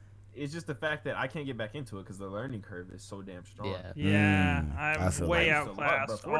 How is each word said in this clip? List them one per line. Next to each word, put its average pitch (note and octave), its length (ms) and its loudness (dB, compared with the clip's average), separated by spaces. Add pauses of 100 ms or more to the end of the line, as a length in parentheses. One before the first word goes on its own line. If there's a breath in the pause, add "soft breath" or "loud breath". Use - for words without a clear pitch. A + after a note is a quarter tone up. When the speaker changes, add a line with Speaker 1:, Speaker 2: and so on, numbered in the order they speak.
(340 soft breath)
Speaker 1:
It's C#3+ 200 -6
just - 140 -10
the C#3+ 80 -4
fact D3+ 280 -2
that A#2+ 140 -2
I C3 100 -2
can't D3 180 -6
get C3 120 -6
back G#2+ 180 -4
into A#2 240 -8
it F2+ 60 -12
'cause F#2+ 120 -12
the G2 100 -8
learning G#2+ 340 -6
curve G2+ 300 -12
is F#2+ 120 -14
so G2 180 -12
damn F#2 240 -12
strong. G2+ 260 -8
Speaker 2:
Yeah. F#2 240 -8
Speaker 3:
Yeah, D3 680 6
Speaker 4:
Mm, C#3 160 -2
I D3+ 160 0
Speaker 3:
I'm F3 180 2
Speaker 4:
feel D#3 160 0
Speaker 3:
way E3+ 220 6
Speaker 4:
that. D3+ 80 6
Speaker 1:
I D3 60 2
used - 120 -6
to D3+ 60 -4
love C#3+ 100 2
it, - 20 6
Speaker 3:
outclassed C3 300 -2
Speaker 1:
but - 80 -2
Speaker 3:
all D#3 80 4